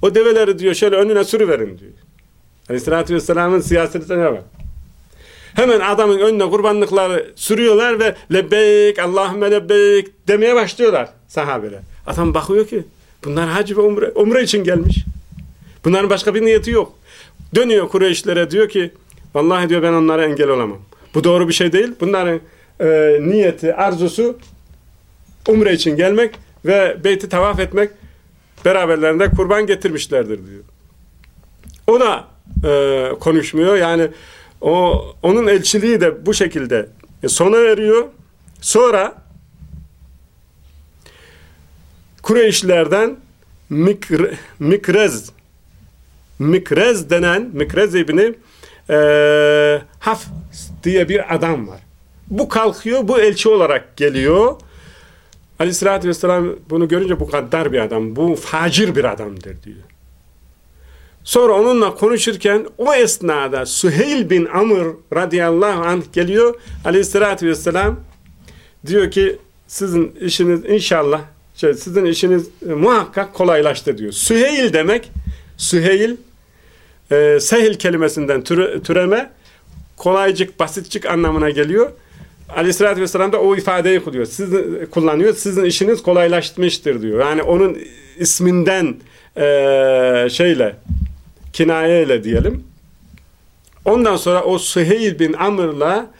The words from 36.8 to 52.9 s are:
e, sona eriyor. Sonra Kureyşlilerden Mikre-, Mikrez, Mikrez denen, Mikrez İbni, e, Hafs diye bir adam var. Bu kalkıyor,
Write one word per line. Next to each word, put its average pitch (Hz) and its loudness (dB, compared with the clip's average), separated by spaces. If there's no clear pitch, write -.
e, 139 -2
sona 190 2
eriyor. 220 4
Sonra 220 2
Kureyşlilerden 202 2
Mikre-, 170 0
Mikrez, 180 0
Mikrez 175 0
denen, 175 0
Mikrez 165 -2
İbni, 180 0
e, 147 4
Hafs - -4
diye 175 0
bir 185 -2
adam 156 -2
var. 92 -20
Bu 214 -4
kalkıyor, 226 -2